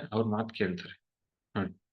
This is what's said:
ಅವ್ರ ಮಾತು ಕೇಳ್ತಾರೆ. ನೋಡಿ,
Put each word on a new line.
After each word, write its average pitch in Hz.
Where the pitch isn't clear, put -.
ಅವ್ರ 110
ಮಾತು 110
ಕೇಳ್ತಾರೆ. -
ನೋಡಿ, 95